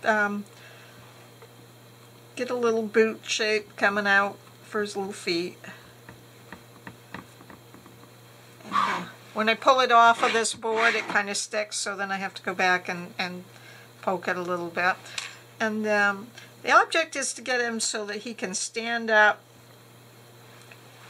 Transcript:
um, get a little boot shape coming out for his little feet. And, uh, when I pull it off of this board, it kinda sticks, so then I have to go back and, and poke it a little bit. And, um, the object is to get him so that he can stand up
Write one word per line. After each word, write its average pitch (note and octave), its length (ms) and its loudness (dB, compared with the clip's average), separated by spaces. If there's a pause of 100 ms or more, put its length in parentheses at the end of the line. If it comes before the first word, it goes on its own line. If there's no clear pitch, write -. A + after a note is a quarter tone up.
um, G#3 400 2 (1900)
get B3 120 -6
a B3+ 60 -2
little A3+ 280 2
boot A3 400 2
shape G#3+ 520 -2
coming G3+ 320 0
out G3+ 300 4 (260)
for - 160 -6
his G#3 160 -4
little G3 160 -6
feet. F3+ 460 -4 (3000)
And, G#3 100 -10
uh, - 300 0 (300)
when G#3+ 160 0
I A3+ 40 4
pull B3+ 280 4
it A#3+ 100 2
off A#3 320 8
of A#3 80 2
this A3 220 0
board, A3+ 420 0
it G#3 140 -4
kinda G3+ 260 -2
sticks, G#3+ 400 -6
so G#3 180 -6
then G3 160 -6
I G3 60 -4
have F#3+ 200 -8
to - 60 -16
go F#3+ 120 -4
back F3+ 340 2
and, F3 320 -8
and F3+ 240 -8 (580)
poke F3+ 280 -2
it F3+ 80 -2
a F3+ 40 -4
little F3 280 -4
bit. F3+ 260 0 (640)
And, G#3+ 280 -2
um, G3+ 400 0 (360)
the A#3+ 80 -2
object D#4+ 460 2
is C4+ 160 -4
to - 80 -14
get B3 180 -2
him A#3 220 -4
so G#3+ 240 -4
that G3+ 140 -8
he A#3 140 -10
can F#3 200 -6
stand A3+ 580 -4
up G#3+ 300 6 (1700)